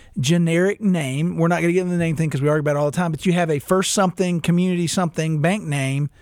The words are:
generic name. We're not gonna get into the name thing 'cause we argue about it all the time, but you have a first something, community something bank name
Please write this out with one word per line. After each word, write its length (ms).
generic 600
name. 560
We're 100
not 140
gonna 100
get 80
into 120
the 60
name 180
thing 120
'cause 140
we 80
argue 100
about 160
it 40
all 100
the 60
time, 160
but 120
you 80
have 160
a 120
first 320
something, 500
community 440
something 540
bank 240
name 460